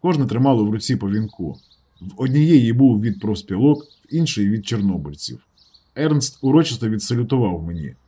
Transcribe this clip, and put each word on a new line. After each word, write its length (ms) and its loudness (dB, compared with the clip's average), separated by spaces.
Кожна 240 0
тримала 380 2
в 60 0
руці 260 -2
по 140 -4
вінку. 480 -6
В 160 -16
однієї 560 4
був 280 4
від 180 -4
профспілок, 640 0
в 320 -14
іншої 340 0
від 180 -4
чорнобильців. 800 -6
Ернст 460 0
урочисто 480 2
відсалютував 720 -2
мені. 320 -10